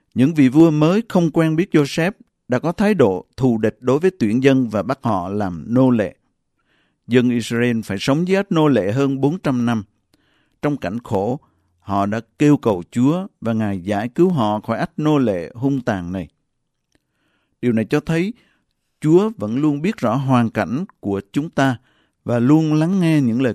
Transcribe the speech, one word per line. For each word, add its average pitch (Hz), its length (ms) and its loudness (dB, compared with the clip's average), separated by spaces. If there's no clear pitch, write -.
những 135 200 2
vị 143 160 6
vua 160 220 6
mới 160 380 2
không 170 220 2
quen 160 240 0
biết 170 200 -2
Joseph 160 360 0
đã 127 120 0
có 160 120 -4
thái 208 220 0
độ 110 320 2
thù 127 200 2
địch 107 220 -2
đối 127 200 0
với 185 200 0
tuyển 117 240 0
dân 131 260 2
và 104 140 -4
bắt 123 180 -6
họ 95 280 -4
làm 95 380 -6
nô 127 220 4
lệ. 110 260 0
Dân 123 220 2
Israel 120 520 -2
phải 98 180 -6
sống 156 280 0
dưới 190 100 2
ách 196 140 -2
nô 156 160 2
lệ 104 240 2
hơn 135 300 -2
bốn 147 180 -2
trăm 123 260 -2
năm. 113 180 -2
Trong 147 160 -4
cảnh 104 260 -8
khổ, 113 360 -4
họ 101 260 -4
đã 107 160 -4
kêu 147 180 4
cầu 98 340 -2
Chúa 156 360 -2
và 113 120 -4
Ngài 107 260 -4
giải 101 300 -4
cứu 175 200 2
họ 107 300 -2
khỏi 113 180 -6
ách 143 200 -6
nô 151 200 0
lệ 98 380 -2
hung 139 260 -4
tàn 92 300 -6
này. 92 160 -8
Điều 123 100 0
này 110 140 0
cho 147 140 -2
thấy 170 340 -4
Chúa 180 360 4
vẫn 107 200 -4
luôn 143 240 0
biết 202 160 -2
rõ 113 180 -2
hoàn 127 340 2
cảnh 110 360 -4
của 98 220 -4
chúng 151 160 -4
ta 135 280 -2
và 120 160 -2
luôn 151 340 4
lắng 165 260 0
nghe 160 220 2
những 120 200 0
lời 123 140 0